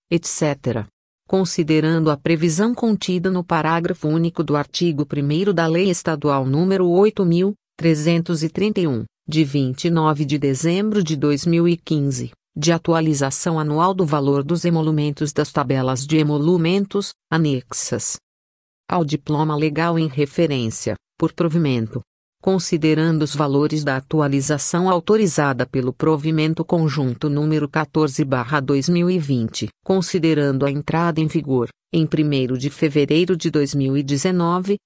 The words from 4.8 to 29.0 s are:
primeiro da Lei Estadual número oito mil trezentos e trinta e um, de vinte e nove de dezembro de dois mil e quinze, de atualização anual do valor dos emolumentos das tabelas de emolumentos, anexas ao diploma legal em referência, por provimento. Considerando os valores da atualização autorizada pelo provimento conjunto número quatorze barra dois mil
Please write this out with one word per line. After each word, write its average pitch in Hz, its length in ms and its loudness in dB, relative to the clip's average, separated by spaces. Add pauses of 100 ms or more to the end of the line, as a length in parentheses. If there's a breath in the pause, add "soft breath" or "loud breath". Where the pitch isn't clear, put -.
primeiro 151 480 0
da 165 140 0
Lei 175 200 2
Estadual 147 560 0
número 180 440 2
oito 196 360 4
mil 180 300 2 (220)
trezentos 165 680 0
e 160 60 0
trinta 202 320 -2
e 165 80 2
um, 117 160 -2 (240)
de 156 160 2
vinte 135 400 -2
e 170 60 0
nove 156 340 2
de 143 120 -2
dezembro 170 680 0
de 156 140 -2
dois 143 300 0
mil 170 220 2
e 170 80 2
quinze, 139 560 -2 (240)
de 160 160 2
atualização 160 840 0
anual 156 360 2
do 185 100 0
valor 143 380 0
dos 165 220 -2
emolumentos 156 680 0
das - 200 -2
tabelas 131 520 0
de 151 120 0
emolumentos, 170 960 0 (180)
anexas 139 880 -2 (720)
ao 180 160 0
diploma 151 520 -2
legal 160 420 0
em 160 80 0
referência, 135 880 -2 (240)
por 165 140 -2
provimento. 139 680 0 (400)
Considerando 160 800 0
os 143 120 -4
valores 147 480 0
da 139 140 -2
atualização 147 920 0
autorizada 165 800 2
pelo 127 260 -2
provimento 156 720 0
conjunto 151 640 -2
número 147 400 0
quatorze 151 560 0
barra 135 360 -2
dois 135 280 0
mil 175 220 2